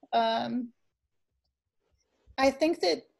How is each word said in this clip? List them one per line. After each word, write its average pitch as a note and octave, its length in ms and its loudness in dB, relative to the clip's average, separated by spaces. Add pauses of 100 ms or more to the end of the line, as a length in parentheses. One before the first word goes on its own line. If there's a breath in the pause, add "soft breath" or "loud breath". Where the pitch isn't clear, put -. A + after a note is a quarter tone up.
(120)
um, A#3 600 -2 (1700)
I C4+ 120 4
think D#4 300 0
that - 220 0 (180)